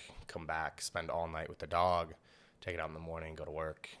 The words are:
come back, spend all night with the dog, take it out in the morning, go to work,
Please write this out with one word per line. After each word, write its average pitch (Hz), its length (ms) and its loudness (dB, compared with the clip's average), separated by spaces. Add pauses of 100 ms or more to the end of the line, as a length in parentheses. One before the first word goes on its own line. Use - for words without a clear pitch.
(280)
come 82 180 -6
back, 80 340 0
spend 82 300 -2
all 85 160 2
night 80 220 -2
with 73 100 -10
the 80 80 -4
dog, 85 480 6 (460)
take 90 140 -4
it 82 60 0
out 78 80 0
in 78 60 -6
the 82 60 -6
morning, 82 340 -4
go 76 100 -6
to 78 60 -4
work, 78 380 -4 (120)